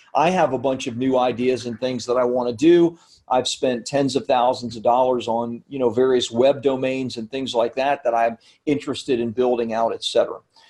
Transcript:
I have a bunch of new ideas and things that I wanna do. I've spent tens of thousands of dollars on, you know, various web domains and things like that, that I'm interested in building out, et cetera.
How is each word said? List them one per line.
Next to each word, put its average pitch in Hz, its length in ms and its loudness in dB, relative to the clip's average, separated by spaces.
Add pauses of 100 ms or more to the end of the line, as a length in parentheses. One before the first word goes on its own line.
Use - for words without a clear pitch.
(140)
I 160 160 4
have 165 220 2
a 131 60 0
bunch 131 280 -2
of 117 100 -6
new 131 220 2
ideas 123 480 0
and 117 120 -8
things 127 280 -6
that 123 100 0
I 127 80 2
wanna 123 280 0
do. 165 460 4 (300)
I've 127 200 0
spent 123 380 -4
tens 139 300 0
of 131 100 -4
thousands 120 500 0
of 110 60 -14
dollars 120 460 2
on, 117 400 -4
you 139 100 -10
know, 123 120 2
various 123 400 2
web 127 320 2
domains 131 540 -2
and 113 140 -10
things 131 240 -6
like 120 200 0
that, 139 300 -2
that 117 100 0
I'm 117 240 0 (280)
interested 139 540 -2
in 117 120 -4
building 120 400 0
out, 113 200 0
et - 100 -10
cetera. 95 380 -2 (300)